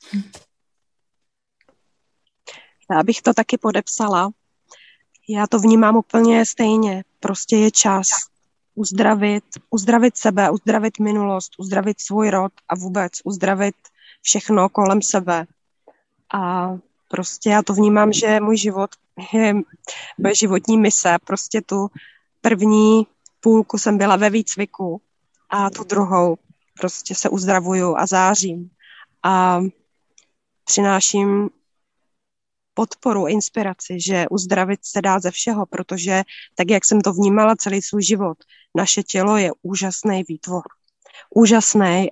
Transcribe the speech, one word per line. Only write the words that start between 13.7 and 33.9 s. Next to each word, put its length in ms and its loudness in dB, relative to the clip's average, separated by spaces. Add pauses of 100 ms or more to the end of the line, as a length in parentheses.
všechno 460 0
kolem 340 2
sebe. 440 -2 (880)
A 360 -4 (440)
prostě 360 -4
já 120 4
to 120 -2
vnímám, 380 4
že 280 0
můj 160 0
život 340 -4 (420)
je 220 2 (640)
moje 160 0
životní 440 2
mise. 460 2
Prostě 360 -6
tu 280 -4 (520)
první 640 4 (340)
půlku 380 2
jsem 200 0
byla 180 4
ve 140 2
výcviku 680 -6 (500)
a 200 -2
tu 140 -14
druhou 520 0 (440)
prostě 340 -8
se 140 -4
uzdravuju 680 0
a 100 0
zářím. 640 0 (520)
A 380 2 (1040)
přináším 840 0 (1200)
podporu, 520 -2
inspiraci, 760 -4